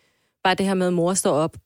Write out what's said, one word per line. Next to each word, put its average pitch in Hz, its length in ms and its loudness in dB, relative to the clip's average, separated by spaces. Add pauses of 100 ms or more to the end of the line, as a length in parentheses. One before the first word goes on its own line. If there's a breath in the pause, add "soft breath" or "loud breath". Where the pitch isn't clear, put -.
(440)
bare 185 100 2
det 190 120 0
her 196 80 0
med, 180 120 0
at 180 60 0
mor 175 220 0
står 185 180 0
op 156 340 -2